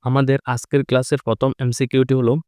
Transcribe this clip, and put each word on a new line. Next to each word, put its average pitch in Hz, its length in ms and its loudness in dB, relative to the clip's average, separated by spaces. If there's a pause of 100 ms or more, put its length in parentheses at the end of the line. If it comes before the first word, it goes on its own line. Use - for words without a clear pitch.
আমাদের 135 320 2 (160)
আজকের 135 360 -2
ক্লাসের 127 380 0
প্রথম 135 220 0 (140)
এমসিকিউটি 131 560 0
হলো 120 140 2 (140)